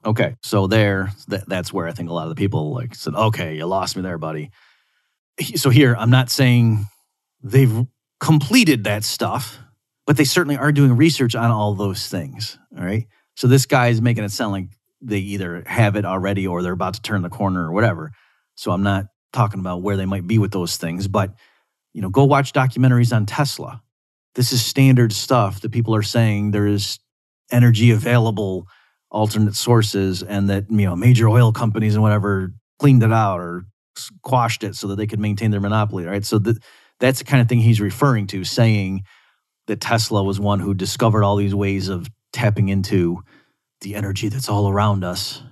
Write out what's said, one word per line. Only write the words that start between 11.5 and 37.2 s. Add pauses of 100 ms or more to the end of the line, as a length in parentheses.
all
those
things, (180)
all
right? (300)
So
this
guy's
making
it
sound
like (340)
they
either
have
it
already
or
they're
about
to
turn
the
corner
or
whatever. (420)
So
I'm
not (260)
talking
about
where
they
might
be
with
those
things,
but, (580)
you
know,
go
watch
documentaries
on
Tesla. (540)
This
is
standard
stuff
that
people
are
saying
there
is (500)
energy
available, (420)
alternate
sources,
and
that,
you
know,
major
oil
companies
and
whatever (260)
cleaned
it
out
or (320)
squashed
it
so
that
they
could
maintain
their
monopoly,
right?
So
th-, (420)
that's
the